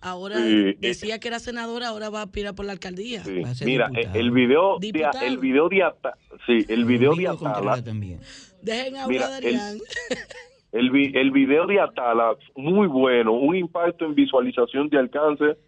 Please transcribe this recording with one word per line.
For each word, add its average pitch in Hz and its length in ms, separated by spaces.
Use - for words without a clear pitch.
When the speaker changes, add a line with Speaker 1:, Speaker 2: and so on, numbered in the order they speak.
Speaker 1:
ahora 180 340
Speaker 2:
Sí, 117 200
eh, 104 240
Speaker 1:
decía 208 400
que 240 100
era 233 100
senador, 233 440
ahora 214 280
va 214 80
a 214 40
aspirar 202 300
por 202 120
la 202 80
alcaldía. 190 500
Speaker 2:
sí. 165 180
Speaker 3:
Va 139 80
a 123 60
ser - 120
Speaker 2:
Mira, 120 200
Speaker 3:
diputado. 113 320
Speaker 2:
el 120 120
video 135 460
de, 202 140
Speaker 1:
Diputado. 147 340
Speaker 2:
el 127 140
video 135 300
de 190 140
Ata-, 147 340
sí, 113 240
el 117 160
video 123 300
de 175 80
Speaker 3:
Domingo 175 80
Speaker 2:
Atala. 120 220
Speaker 3:
Contreras 104 300
también. 101 360
Speaker 1:
Dejen 254 340
hablar - 140
Speaker 2:
Mira, 127 160
Speaker 1:
a - 40
Darían. 233 480
Speaker 2:
el, 110 80
el 127 120
vi-, 139 240
el 135 160
video 139 340
de 196 140
Atala, 117 560
muy 185 320
bueno, 127 460
un 139 220
impacto 170 500
en 156 80
visualización 135 760
de 147 100
alcance 147 460